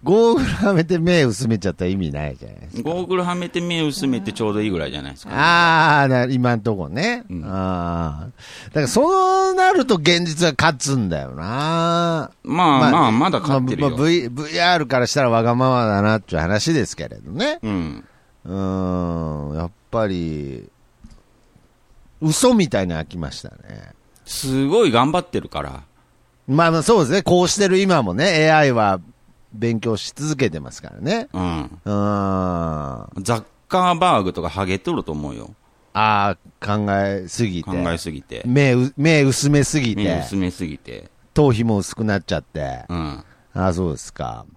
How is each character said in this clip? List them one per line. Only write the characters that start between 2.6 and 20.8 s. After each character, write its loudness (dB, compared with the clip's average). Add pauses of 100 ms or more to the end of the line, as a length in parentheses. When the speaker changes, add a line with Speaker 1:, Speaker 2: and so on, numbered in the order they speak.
Speaker 1:
す -10
か。 -
Speaker 2:
ゴ -4
ー -6
グ -2
ル 0
は -4
め -6
て -4
目 -2
薄 -2
め -2
て -8
ち -6
ょ 0
う -2
ど -2
い -2
い -2
ぐ -2
ら -4
い -8
じ -10
ゃ -10
な -12
い -14
で -18
す -20
か。 -14
Speaker 1:
あ 4
ー、 2
な、 2
今 0
ん -4
と 0
こ -6
ね。 -4
Speaker 2:
う -10
ん。 -8
Speaker 1:
あ -4
ー。 -20
だ -20
か 0
ら 0
そ 4
う 0
な 4
る 2
と 4
現 2
実 0
は 2
勝 2
つ -2
ん 0
だ -2
よ -10
な。 -2 (120)
Speaker 2:
ま 2
あ、 4
Speaker 1:
ま 6
あ、 6
Speaker 2:
ま 6
あ、 4
ま 4
だ 0
勝 2
っ -2
て -2
る -2
よ。 2
Speaker 1:
ま -2
あ、 -4
ま 2
あ、 4
V-、 0
ブ -10
イ -2
ア 4
ー 2
ル 0
か 0
ら 2
し -4
た 2
ら 4
わ 4
が 2
ま 2
ま 2
だ 2
な 2
っ -8
て -8
い 2
う 0
話 0
で 2
す -12
け -10
れ -16
ど -16
ね。 -4
Speaker 2:
う -4
ん。 -4 (420)
Speaker 1:
う -14
ー -4
ん、 -6
や -4
っ -10 (180)
ぱ -2
り、 -6 (1500)